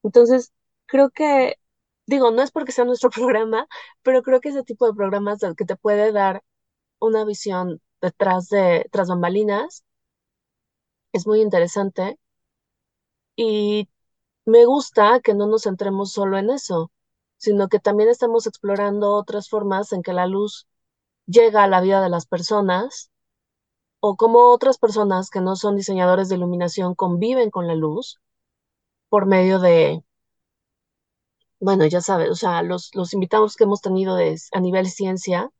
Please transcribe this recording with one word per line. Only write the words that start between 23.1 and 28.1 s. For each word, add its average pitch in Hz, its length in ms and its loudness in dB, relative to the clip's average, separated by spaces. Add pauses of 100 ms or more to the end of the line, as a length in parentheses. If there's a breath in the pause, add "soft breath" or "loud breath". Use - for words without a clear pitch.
o 202 160 0
cómo 240 360 8
otras 247 260 2
personas 202 520 0
que 190 120 -6
no 185 140 -2
son 202 200 -2
diseñadores 190 540 0
de 190 60 -2
iluminación 180 600 -4
conviven 214 540 -2
con 214 180 -6
la 165 80 -2
luz 156 440 -6 (920)